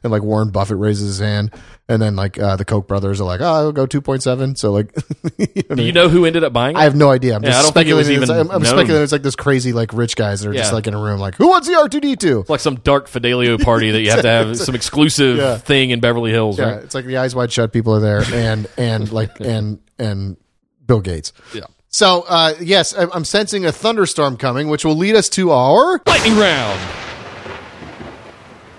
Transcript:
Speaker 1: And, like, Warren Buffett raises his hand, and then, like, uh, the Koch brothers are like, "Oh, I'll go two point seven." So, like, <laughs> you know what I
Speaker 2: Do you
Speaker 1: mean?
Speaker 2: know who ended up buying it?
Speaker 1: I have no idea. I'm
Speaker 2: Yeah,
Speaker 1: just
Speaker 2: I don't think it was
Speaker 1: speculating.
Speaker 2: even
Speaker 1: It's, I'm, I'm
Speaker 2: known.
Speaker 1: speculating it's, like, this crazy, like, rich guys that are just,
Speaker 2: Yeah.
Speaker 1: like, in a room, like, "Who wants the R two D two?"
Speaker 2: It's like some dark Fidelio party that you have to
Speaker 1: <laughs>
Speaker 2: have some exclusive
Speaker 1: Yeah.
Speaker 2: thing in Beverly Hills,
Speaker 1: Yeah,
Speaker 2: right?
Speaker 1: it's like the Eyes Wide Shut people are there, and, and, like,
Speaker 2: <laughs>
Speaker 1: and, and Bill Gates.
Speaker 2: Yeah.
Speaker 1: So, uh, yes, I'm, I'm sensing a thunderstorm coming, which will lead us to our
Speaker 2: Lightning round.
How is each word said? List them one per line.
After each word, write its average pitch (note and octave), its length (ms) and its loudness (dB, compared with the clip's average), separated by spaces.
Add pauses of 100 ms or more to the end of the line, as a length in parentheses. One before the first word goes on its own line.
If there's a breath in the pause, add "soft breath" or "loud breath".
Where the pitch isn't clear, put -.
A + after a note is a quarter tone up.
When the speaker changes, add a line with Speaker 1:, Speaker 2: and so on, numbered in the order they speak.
Speaker 1:
And, A#2+ 80 -4
like, G#2+ 120 0
Warren G#2+ 280 0
Buffett G2 280 -2
raises G#2 280 -2
his G2 140 -6
hand, G#2+ 320 -2 (360 loud breath)
and A2+ 140 0
then, G#2+ 140 0
like, G2 220 -4
uh, G2 180 0
the G2 80 -6
Koch G2+ 240 -2
brothers G2 320 -2
are G2 40 -4
like, F2+ 160 -4
"Oh, C#3+ 60 -2
I'll D3+ 260 2
go C3+ 140 0
two C#3 140 -2
point C3+ 240 -4
seven." C3 320 -2
So, G#2 160 -2
like, G#2 220 -2
<laughs> - 440 -8
you G#3 80 0
know - 220 -6
what - 20 -12
I D#3 60 -4
Speaker 2:
Do B2 60 0
you A2+ 40 0
Speaker 1:
mean? E3+ 80 -2
Speaker 2:
know F3 140 4
who E3+ 160 4
ended E3 180 0
up C#3 100 0
buying A#2+ 240 0
it? C#3+ 40 2
Speaker 1:
I D#3 40 6
have C#3+ 120 4
no D3 140 6
idea. B2+ 260 2
I'm G#2 80 -4
Speaker 2:
Yeah, C#3 60 2
Speaker 1:
just B2 100 4
Speaker 2:
I - 20 4
don't D3+ 100 2
think D#3+ 160 4
it D#3 60 4
was D3+ 140 4
Speaker 1:
speculating. C3 220 2
Speaker 2:
even E3 140 2
Speaker 1:
It's, E3 60 -4
I'm, F#3+ 60 -4
I'm D#3+ 60 0
Speaker 2:
known. B2 100 2
Speaker 1:
speculating D3 320 4
it's, C#3+ 80 -2
like, C#3+ 100 0
this C#3 140 -2
crazy, B2+ 360 0
like, A#2 200 -2
rich A#2 240 -2
guys G2+ 240 -2
that G#2 100 -6
are - 20 -4
just, A2 200 -2
Speaker 2:
Yeah. - 20 0
Speaker 1:
like, A2 140 -4
in G#2 60 -4
a G#2 60 -6
room, G#2 200 -2
like, G2 160 -6
"Who D#4+ 120 6
wants F4 200 4
the F4+ 80 0
R D4 120 4
two C#4+ 120 -4
D C#4 160 -2
two?" C3+ 240 2
Speaker 2:
It's - 100 -6
like D3 100 0
some C#3+ 160 -2
dark C#3 300 0
Fidelio A#2+ 500 0
party A2 360 2
that A2 100 2
you G#2 80 2
have A2+ 120 4
to A#2 60 2
Speaker 1:
<laughs> A2+ 160 4
Speaker 2:
have A2+ 140 -4
some B2+ 160 -4
exclusive C#3+ 640 0
Speaker 1:
Yeah. C3 200 0
Speaker 2:
thing C3+ 320 2
in A#2+ 100 -2
Beverly A#2 320 0
Hills, A2 260 0
Speaker 1:
Yeah, C3+ 60 -2 (100)
Speaker 2:
right? G#2 80 -12
Speaker 1:
it's - 140 -14
like B2+ 100 -8
the C3 120 -6
Eyes B2+ 180 -4
Wide B2 160 -2
Shut A2+ 200 -2
people A2+ 220 0
are G#2+ 60 2
there, G#2+ 220 2 (120)
and, A2 320 -2 (100)
and, A2 360 -2
like, A2 240 -4
Speaker 2:
<laughs> - 40 -16
Speaker 1:
and, G#2+ 380 -4 (200)
and G2 380 -6 (500)
Bill A#2 140 4
Gates. F2 320 -6 (220 loud breath)
Speaker 2:
Yeah. G#2+ 120 -12 (220)
Speaker 1:
So, F3+ 400 2
uh, E3 320 2
yes, F3+ 360 0
I'm, F3 160 0
I'm D#3 120 -4
sensing G3+ 420 -2
a D#3+ 60 2
thunderstorm E3+ 640 0
coming, C3+ 320 -4
which D3+ 160 -2
will D#3 120 2
lead G3 200 2
us G3 140 2
to F3+ 200 0
our E3 560 4
Speaker 2:
Lightning A3+ 320 2
round. C3 420 0 (2000)